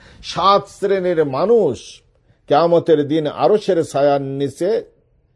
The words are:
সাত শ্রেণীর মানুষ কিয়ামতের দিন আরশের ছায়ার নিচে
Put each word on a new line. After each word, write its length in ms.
সাত 460
শ্রেণীর 560
মানুষ 760
কিয়ামতের 640
দিন 180
আরশের 580
ছায়ার 380
নিচে 600